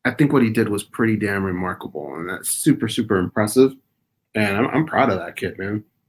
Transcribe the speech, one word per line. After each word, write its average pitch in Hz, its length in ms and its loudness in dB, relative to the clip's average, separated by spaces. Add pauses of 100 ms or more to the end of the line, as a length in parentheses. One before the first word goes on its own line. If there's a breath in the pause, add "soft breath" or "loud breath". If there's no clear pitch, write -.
I 123 40 0
think 143 220 2
what 135 100 4
he 113 80 2
did 110 180 2
was 101 160 -4
pretty 113 320 0
damn 101 280 -2
remarkable, 90 680 -6
and 85 140 -10
that's - 220 -8
super, - 380 0
super 110 280 -2
impressive. 107 580 4 (600)
And 101 220 0
I'm, 123 120 2
I'm 156 180 0
proud 127 240 2
of 95 80 0
that 85 180 -10
kid, - 220 -6
man. 104 260 -6 (240)